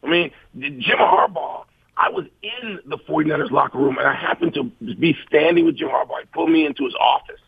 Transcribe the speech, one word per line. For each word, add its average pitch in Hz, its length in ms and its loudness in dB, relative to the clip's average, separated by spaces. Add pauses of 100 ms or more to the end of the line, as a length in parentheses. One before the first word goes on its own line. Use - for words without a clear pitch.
I 131 60 -8
mean, 170 240 0 (260)
Jim 143 400 -4
Harbaugh, - 680 0 (300)
I 175 140 2
was 180 160 -8 (160)
in 220 420 -10
the 147 140 -10
forty-niners 156 540 -2
locker 139 260 0
room, 135 180 2
and 139 120 0
I 135 60 0
happened - 400 -2
to 143 100 -2 (320)
be 160 200 2 (120)
standing 165 380 4
with 160 100 2
Jim 147 120 -6
Harbaugh. 131 300 -2
He - 140 -14
pulled 165 180 0
me 160 160 4
into 139 180 -4
his 117 120 -6
office - 520 2